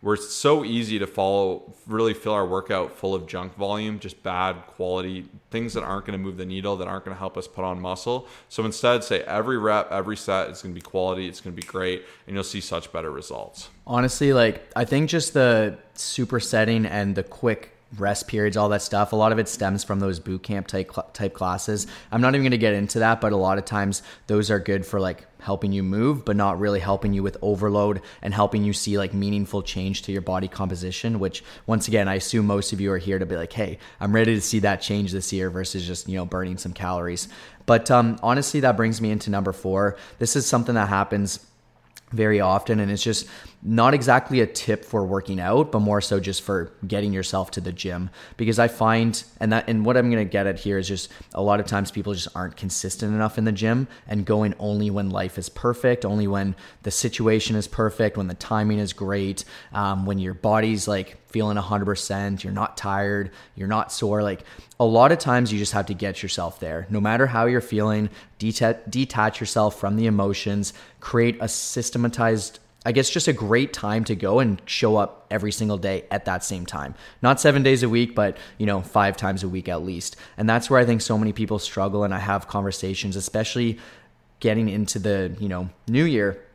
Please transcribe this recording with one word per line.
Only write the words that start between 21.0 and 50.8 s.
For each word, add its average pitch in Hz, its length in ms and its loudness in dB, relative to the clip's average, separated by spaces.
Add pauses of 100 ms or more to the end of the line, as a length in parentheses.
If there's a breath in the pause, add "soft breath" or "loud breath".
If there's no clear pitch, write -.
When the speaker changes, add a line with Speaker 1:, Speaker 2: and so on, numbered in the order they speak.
Speaker 2:
type 98 220 -4
classes. 95 540 -4 (240 loud breath)
I'm 113 80 2
not 131 160 4
even 135 80 2
gonna 127 120 4
get 110 160 4
into 101 280 0
that, 113 200 4
but 107 120 2
a 101 40 2
lot 95 220 2
of 98 60 -4
times 98 380 -2 (260 loud breath)
those 104 200 2
are 104 120 2
good 95 260 -2
for, 101 140 -2
like, 92 260 -4 (140)
helping 98 320 -2
you 98 100 0
move, 113 420 0
but 104 120 0
not 98 240 2
really 101 180 0
helping 98 340 0
you 98 120 0
with 98 180 -4
overload 101 580 2 (220 loud breath)
and 101 100 -4
helping 104 300 2
you 104 100 0
see, 101 240 -2
like, 98 160 -2
meaningful 101 500 -2
change 95 400 -6
to 101 100 -8
your 98 80 -4
body 92 260 -4
composition, 95 720 -4
which, 95 240 -4 (240 loud breath)
once 110 220 0
again, 107 180 4
I 95 80 0
assume 104 320 0
most 101 260 0
of 98 80 -4
you 98 120 0
are 95 60 0
here 95 200 -2
to 92 80 -2
be 87 100 -4
like, 82 180 -6
"Hey, 87 240 -4 (200 loud breath)
I'm 101 160 0
ready 113 220 6
to 104 40 0
see 107 200 0
that 98 220 2
change 104 280 -2
this 92 220 -6
year," 92 180 -2
versus 92 340 -6
just, 87 240 -8
you 92 60 -4
know, 92 120 -4
burning 90 320 -6
some 92 140 -8
calories. 87 540 -4 (400 loud breath)
But, 117 240 6
um, 117 320 4
honestly, 135 380 0
that 127 160 4
brings 113 240 0
me 110 100 0
into 107 200 -2
number 98 220 0
four. 98 440 0 (240 loud breath)
This 117 160 0
is 131 100 0
something 120 300 2
that 101 140 2
happens 101 500 0 (720)
very 107 280 4
often, 101 400 2
and 101 100 0
it's 101 140 -2
just 110 220 -2 (360 loud breath)
not 117 320 6
exactly 127 460 4
a 110 60 4
tip - 380 -4
for 104 200 -2
working 95 340 -2
out, 113 320 2
but 113 80 0
more 104 220 4
so 101 180 0
just 95 240 -4
for 90 300 -2 (160)
getting 104 240 -2
yourself 95 400 -2
to - 80 -6
the 90 100 -6
gym. 90 380 -6 (300 loud breath)
Because 113 200 2
I 120 100 6
find, 113 540 2 (160)
and 110 140 2
that, 113 160 0
and 110 160 2
what 123 140 4
I'm 120 120 4
gonna 110 140 2
get 98 220 0
at 98 120 -2
here 101 200 -2
is 92 100 -4